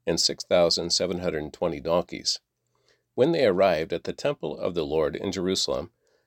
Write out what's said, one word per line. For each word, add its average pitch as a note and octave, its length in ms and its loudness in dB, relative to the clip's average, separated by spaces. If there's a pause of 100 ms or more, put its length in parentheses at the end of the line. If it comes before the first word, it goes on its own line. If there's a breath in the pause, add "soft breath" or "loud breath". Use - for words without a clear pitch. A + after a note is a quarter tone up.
and E2+ 140 0
six - 240 -2
thousand E2+ 460 2
seven F2+ 300 0
hundred D#2 340 -4
twenty D#2+ 260 -4
donkeys. E2 600 -2 (760)
When C3+ 160 4
they D#3 140 2
arrived F2 480 4
at E2 100 -6
the - 80 -6
temple C#3 480 -6
of G2 140 -4
the E2+ 100 -2
Lord D2+ 320 0
in G2 160 -4
Jerusalem, F#2 600 -2 (360)